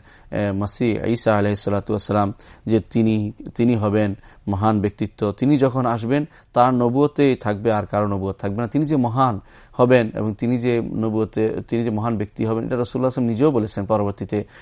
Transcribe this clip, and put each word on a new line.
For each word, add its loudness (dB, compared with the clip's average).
এ, -2
মাসিহ -2
ঈসা 0
আলাইহিস 0
সালাতু -2
ওয়াস -4
সালাম, 0
যে 2
তিনি, 0
তিনি 2
হবেন 0
মহান 2
ব্যক্তিত্ব। -2
তিনি 2
যখন 2
আসবেন -2
তার 4
নবুয়তেই 2
থাকবে, -2
আর -2
কারো 0
নবুয়ত -2
থাকবে -4
না। -4
তিনি 0
যে 0
মহান 0
হবেন 4
এবং -2
তিনি -2
যে 0
নবুয়তে, 0
তিনি -2
যে -2
মহান -2
ব্যক্তি -4
হবেন, -2
এটা -4
রাসূলুল্লাহ 0
সাল্লাল্লাহু -12
আলাইহি -2
ওয়াসাল্লাম 0
নিজেও 2
বলেছেন -2
পরবর্তীতে -2